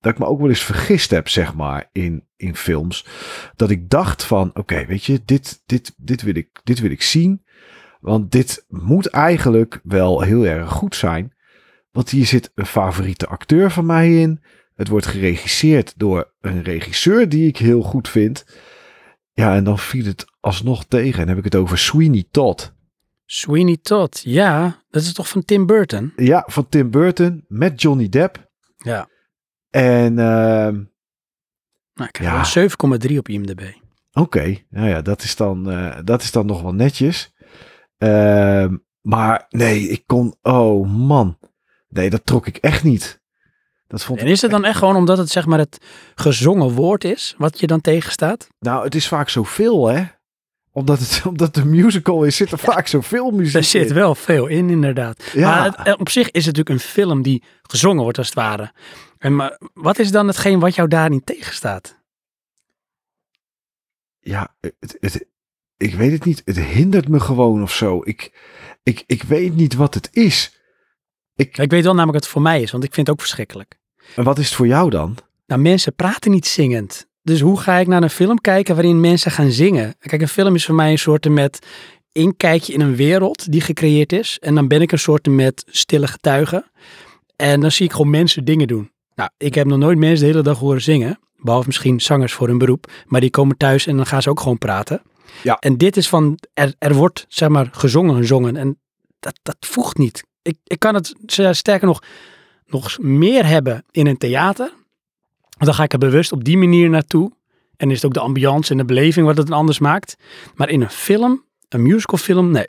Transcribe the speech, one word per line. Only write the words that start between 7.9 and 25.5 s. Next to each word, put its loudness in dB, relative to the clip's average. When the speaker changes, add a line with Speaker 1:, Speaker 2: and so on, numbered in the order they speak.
Speaker 1:
Want -2
dit -2
moet 0
eigenlijk 0
wel 0
heel 2
erg -4
goed -6
zijn. -4
Want -4
hier 2
zit 0
een -6
favoriete -4
acteur 0
van -2
mij 4
in. 0
Het -6
wordt -2
geregisseerd 0
door -2
een -6
regisseur 0
die 2
ik -2
heel 4
goed -6
vind. 0
Ja, 2
en 2
dan 0
viel -6
het -8
alsnog -4
tegen. -2
En -2
heb -2
ik -8
het -2
over 0
Sweeney 2
Todd. -2
Speaker 2:
Sweeney 0
Todd, -2
ja. 0
Dat -2
is -6
toch -10
van -4
Tim 2